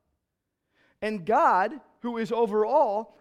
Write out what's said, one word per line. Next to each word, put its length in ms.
And 240
God, 540
who 160
is 160
over 320
all, 560